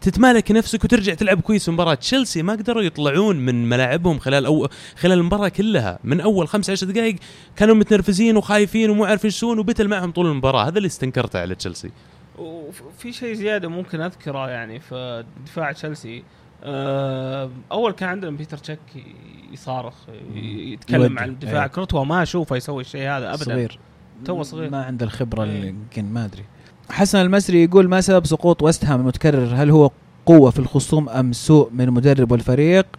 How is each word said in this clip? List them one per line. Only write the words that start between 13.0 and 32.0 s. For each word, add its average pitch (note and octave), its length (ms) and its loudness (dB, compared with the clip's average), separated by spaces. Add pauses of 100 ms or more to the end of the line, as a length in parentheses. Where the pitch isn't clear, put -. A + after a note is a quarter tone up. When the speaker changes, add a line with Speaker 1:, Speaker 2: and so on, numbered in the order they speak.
Speaker 2:
شيء A#3 220 -10
زيادة G3+ 340 -4
ممكن F3 320 -8
أذكره C#3 480 -8
يعني A#2 320 -10
في B2 440 -12 (220)
دفاع D3+ 260 -8
تشيلسي. C#3+ 500 -14 (420)
آه، C3+ 840 -6 (220)
أول G#3+ 200 -2
كان F#3 160 -8
عندنا F#3 220 -8
بيتر D3+ 260 -12
تشيك D3+ 220 -14 (720)
يصارخ، B2+ 420 -10 (140)
ي-، A2+ 40 -20 (200)
Speaker 3:
مم. G#2+ 400 -12
Speaker 2:
يتكلم - 300 -2
Speaker 3:
يودي. B2 180 0
Speaker 2:
عن B2 80 -6
الدفاع. C#3 340 -6
Speaker 3:
إيه. C#3 60 -4
Speaker 2:
كورتوا F3 360 -4
ما E3+ 180 0
أشوفه D#3 340 -4
يسوي C3+ 240 -10
الشيء C3+ 300 -10
هذا B2+ 240 -6
أبدًا. D3 100 -10
Speaker 3:
صغير. B2 340 -6 (460)
Speaker 2:
تو E3 180 -6
صغير. D#3 280 -10
Speaker 3:
ما C#3 140 -8
عنده A#2+ 220 -6
الخبرة A2 380 -6
Speaker 2:
إيه. G#2 60 -4
Speaker 3:
اللي G2 180 -6
يمكن، G#2+ 360 -10
ما A2+ 200 -6
أدري. G2+ 200 -12 (460)
حسن G3 300 2
المسري F#3 440 4
يقول: F3+ 240 6
"ما F#3 120 2
سبب F3+ 260 2
سقوط D#3+ 360 2
ويست D#3 220 2
هام C3+ 160 0
المتكرر؟ B2+ 540 0
هل D3 160 4
هو D3+ 200 8 (360)
قوة D3+ 240 10
في - 80 0
الخصوم C#3+ 500 0
أم B2+ 240 0
سوء C#3+ 400 4
من B2 80 -4
المدرب B2+ 520 4